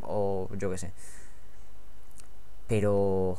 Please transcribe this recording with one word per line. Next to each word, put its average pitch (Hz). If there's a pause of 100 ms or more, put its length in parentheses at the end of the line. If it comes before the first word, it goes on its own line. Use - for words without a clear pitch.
o 98
yo 98
qué 92
sé. 95 (1800)
Pero, 98